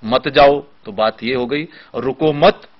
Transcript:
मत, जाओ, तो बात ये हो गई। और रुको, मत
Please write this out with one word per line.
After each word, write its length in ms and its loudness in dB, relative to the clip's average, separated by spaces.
मत, 240 -2
जाओ, 320 4
तो 60 -14
बात 320 -4
ये 120 -4
हो 100 -4
गई। 220 -6
और 100 -8
रुको, 300 -2
मत 280 2